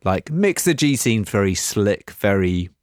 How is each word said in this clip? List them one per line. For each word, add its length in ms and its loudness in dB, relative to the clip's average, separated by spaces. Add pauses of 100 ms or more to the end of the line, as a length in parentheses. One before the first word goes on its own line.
Like, 280 -2
Mixer 420 0
G 220 0
seemed 340 0
very 260 2
slick, 560 -2
very 580 0 (140)